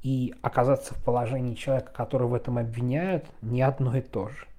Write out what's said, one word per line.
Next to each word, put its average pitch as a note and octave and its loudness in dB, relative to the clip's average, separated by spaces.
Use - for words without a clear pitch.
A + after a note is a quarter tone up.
и C3 0
оказаться B2+ 2
в - -4
положении A#2+ 0
человека, - -2
которого B2 0
в B2 0
этом A#2+ 0
обвиняют, B2 0
не A#2+ 0
одно C3 2
и C3 2
то - -4
же. - -14